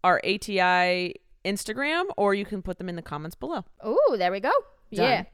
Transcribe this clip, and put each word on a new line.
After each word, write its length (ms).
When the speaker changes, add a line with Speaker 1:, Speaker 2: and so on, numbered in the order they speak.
Speaker 1:
our 200
A 140
T 220
I 540
Instagram, 600
or 180
you 100
can 180
put 160
them 100
in 60
the 80
comments 320
below. 300
Speaker 2:
Ooh, 320
there 140
we 80
go. 140
Speaker 1:
Done. 180
Speaker 2:
Yeah. 240